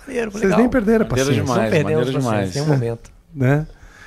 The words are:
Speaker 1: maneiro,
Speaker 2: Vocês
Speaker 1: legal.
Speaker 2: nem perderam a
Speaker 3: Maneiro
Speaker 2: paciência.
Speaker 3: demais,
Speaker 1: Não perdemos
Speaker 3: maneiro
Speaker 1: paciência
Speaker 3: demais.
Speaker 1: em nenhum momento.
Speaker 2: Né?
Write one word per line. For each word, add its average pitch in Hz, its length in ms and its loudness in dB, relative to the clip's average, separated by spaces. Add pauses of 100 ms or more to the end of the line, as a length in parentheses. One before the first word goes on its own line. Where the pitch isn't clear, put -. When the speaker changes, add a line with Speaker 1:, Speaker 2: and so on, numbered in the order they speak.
Speaker 1:
maneiro, 240 240 -6
Speaker 2:
Vocês 202 140 -4
Speaker 1:
legal. 196 160 4
Speaker 2:
nem 247 80 4
perderam 220 360 2
a 117 40 -4
Speaker 3:
Maneiro 131 220 0
Speaker 2:
paciência. - 120 2
Speaker 3:
demais, 117 220 0
Speaker 1:
Não 110 60 -2
perdemos 151 140 2 (220)
Speaker 3:
maneiro 135 60 -2
Speaker 1:
paciência 139 80 -2
Speaker 3:
demais. 104 360 -2
Speaker 1:
em 143 40 -2
nenhum 156 120 0
momento. 117 380 -4 (240)
Speaker 2:
Né? 143 320 0 (400)